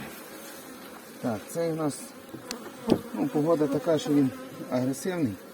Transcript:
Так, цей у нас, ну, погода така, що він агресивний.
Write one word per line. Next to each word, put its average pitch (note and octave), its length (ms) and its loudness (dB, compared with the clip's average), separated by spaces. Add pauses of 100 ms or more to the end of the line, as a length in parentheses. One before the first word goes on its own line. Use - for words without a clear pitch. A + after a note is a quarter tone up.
(1200)
Так, A2+ 160 0 (120)
цей E3 220 0
у D#3 40 0
нас, D#3 240 0 (1120)
ну, B3+ 140 2
погода D3+ 400 4
така, C#3+ 300 4
що D3 160 2
він C#3 160 8 (420)
агресивний. C3+ 600 2 (200)